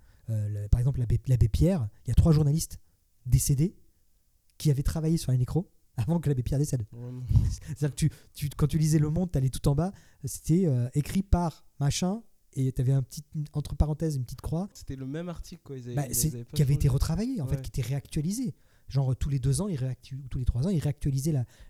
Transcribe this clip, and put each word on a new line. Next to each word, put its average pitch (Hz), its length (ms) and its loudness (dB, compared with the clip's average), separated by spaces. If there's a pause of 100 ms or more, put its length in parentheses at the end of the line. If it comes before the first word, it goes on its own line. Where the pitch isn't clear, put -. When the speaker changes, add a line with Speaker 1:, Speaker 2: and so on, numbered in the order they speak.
(280)
Speaker 1:
Euh, 107 200 -2 (160)
le, 101 40 -10
par 120 120 4
exemple, 127 200 2
l'abbé, 110 280 2
l'abbé 117 200 6
Pierre, 151 400 2 (160)
il - 40 -12
y 120 40 0
a - 20 -2
trois 165 180 8
journalistes 151 460 2 (480)
décédés 139 500 2 (840)
qui 151 120 2
avaient 139 120 2
travaillé 160 340 0
sur 127 160 -2
la 127 60 4
nécro 151 320 -2 (260)
avant 156 240 0
que 143 80 -4
l'abbé 127 140 0
Pierre 131 160 -2
décède. 135 340 -2
Speaker 2:
Vraiment. 123 360 -12
Speaker 1:
<laughs> - 400 2
C'est-à-dire 147 220 -4
que - 60 -8
tu, 151 140 2 (240)
tu, 143 220 -6
quand 151 100 2
tu 156 120 0
lisais 156 200 4
Le 151 120 2
Monde, 175 200 -2
t'allais 131 200 0
tout - 180 2
en 143 60 4
bas, 175 180 0 (320)
c'était, 170 420 2
euh, 123 280 2
écrit 147 280 -2
par 175 420 0 (160)
machin, 180 420 0 (320)
et 131 180 0
t'avais 131 200 0
un 135 100 2
petit, - 220 -10 (300)
entre 147 220 -6
parenthèses, 151 400 0
une 127 80 -4
petite - 180 -12
croix. 180 320 -4
Speaker 2:
C'était - 220 -12
le 131 100 -10
même 160 240 -8
article, - 340 -14
quoi. 139 140 -14
Ils 123 80 -12
avaient, 123 80 -8
Speaker 1:
Bah, 139 140 -2
Speaker 2:
ils - 60 -8
Speaker 1:
c'est, 156 200 0
Speaker 2:
avaient 120 100 -10
pas - 80 -20
Speaker 1:
qui 151 100 2
avait 135 120 2
Speaker 2:
changé. 151 60 2
Speaker 1:
été 143 80 4
retravaillé, 180 520 0
en 127 60 -4
fait, 143 100 -2
Speaker 2:
Ouais. 135 60 -6
Speaker 1:
qui 127 60 -10
était 135 140 -4
réactualisé. 160 720 -4 (340)
Genre, 131 240 0
euh, - 20 -2
tous - 160 -4
les 139 80 0
deux 131 240 0
ans, 214 60 -4
ils 175 80 -4
réactu-, 131 400 -8
ou 135 120 -14
tous 143 100 -6
les 123 60 -4
trois 123 220 2
ans, 208 40 2
ils 175 80 2
réactualisaient 143 540 -2
la, 135 80 2
la 120 40 0
Speaker 2:
En - 40 -12 (220)